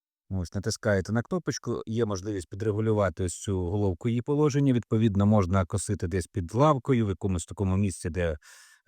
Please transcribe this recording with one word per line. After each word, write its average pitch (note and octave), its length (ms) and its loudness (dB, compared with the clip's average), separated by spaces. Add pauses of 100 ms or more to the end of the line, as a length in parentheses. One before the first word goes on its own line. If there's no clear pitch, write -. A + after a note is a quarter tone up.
(300)
Ось, F#2 240 -4
натискаєте G2+ 600 -2
на A#2 80 0
кнопочку, - 640 -4
є A2+ 200 0
можливість G2 440 -6
підрегулювати G#2 760 0
ось - 180 -4
цю F#2+ 180 -2
головку F#2+ 500 -2
її A#2+ 120 0
положення. C#3+ 520 2
Відповідно, A2 520 2
можна G2 400 4
косити - 420 -4
десь F2 200 -2
під F2+ 280 -6
лавкою, C3 500 4
в G2 40 -2
якомусь F#2 360 -2
такому F#2+ 320 -2
місці, F#2+ 320 -2
де, E2 280 -2 (500)